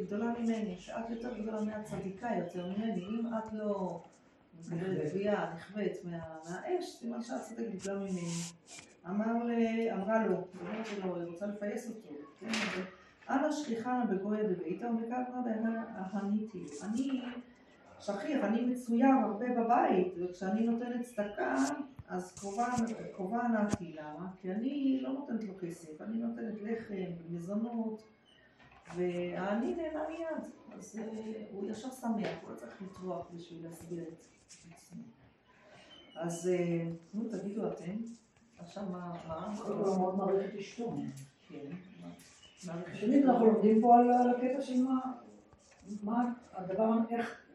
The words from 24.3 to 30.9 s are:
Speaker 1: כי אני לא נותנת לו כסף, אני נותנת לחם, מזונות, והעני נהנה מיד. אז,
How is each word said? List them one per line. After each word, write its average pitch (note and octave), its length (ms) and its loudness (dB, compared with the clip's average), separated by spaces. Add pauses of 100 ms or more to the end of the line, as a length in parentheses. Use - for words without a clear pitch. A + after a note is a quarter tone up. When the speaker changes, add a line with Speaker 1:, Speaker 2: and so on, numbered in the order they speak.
Speaker 1:
כי F#3 100 -4
אני C4 500 2
לא C4 100 -4
נותנת B3 320 -4
לו F#3+ 160 -8
כסף, E3 400 -10
אני G#3+ 160 -6
נותנת A#3 460 -4
לחם, G3+ 500 -4 (180)
מזונות, A3 720 -2 (960)
והעני F3+ 800 0
נהנה D#4 340 -4
מיד. D#4+ 420 -6 (280)
אז, G3+ 200 -12